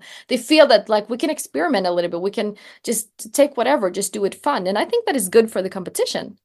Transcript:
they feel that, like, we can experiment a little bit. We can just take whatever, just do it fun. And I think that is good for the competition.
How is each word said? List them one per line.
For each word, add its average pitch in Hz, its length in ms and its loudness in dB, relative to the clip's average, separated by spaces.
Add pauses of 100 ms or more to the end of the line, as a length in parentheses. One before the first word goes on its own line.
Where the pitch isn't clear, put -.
(280)
they 254 80 0
feel 302 320 6
that, 220 220 4
like, 214 200 0
we 240 60 -2
can 285 140 -2
experiment 285 580 -2
a 175 40 0
little 175 200 -2
bit. 170 80 -4
We 185 100 -4
can 208 280 -6 (260)
just - 500 -8
take 285 220 2
whatever, 240 340 0
just 190 220 -4
do 208 140 -2
it 185 100 -4
fun. 233 320 -2
And 202 100 0
I 226 60 0
think 466 220 -2
that 370 100 0
is 196 140 -2
good 226 200 4
for 208 120 -2
the 190 80 -4
competition. 185 760 -6